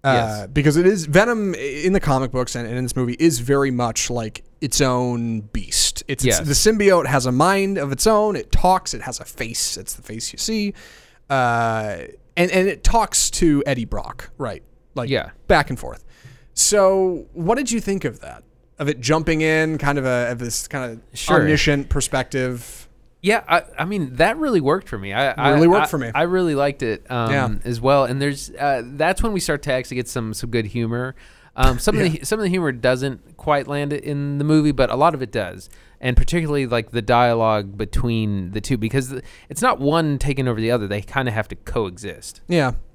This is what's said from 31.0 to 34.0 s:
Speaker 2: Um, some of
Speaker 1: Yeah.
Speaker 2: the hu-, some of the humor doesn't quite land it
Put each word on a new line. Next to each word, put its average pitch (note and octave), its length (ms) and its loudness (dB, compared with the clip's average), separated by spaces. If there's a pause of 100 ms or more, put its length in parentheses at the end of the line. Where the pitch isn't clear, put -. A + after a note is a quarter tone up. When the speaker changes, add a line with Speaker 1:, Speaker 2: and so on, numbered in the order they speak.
Speaker 2:
Um, B2+ 220 4
some - 180 0
of A3 60 2
Speaker 1:
Yeah. F#3 100 2
Speaker 2:
the D#3+ 80 -4
hu-, C3+ 60 -12
some A3 140 -2
of G#3+ 40 -2
the F#3 60 0
humor F3 220 0
doesn't B2+ 640 -2
quite C#3+ 300 0
land C#3+ 260 -4
it D3 100 -6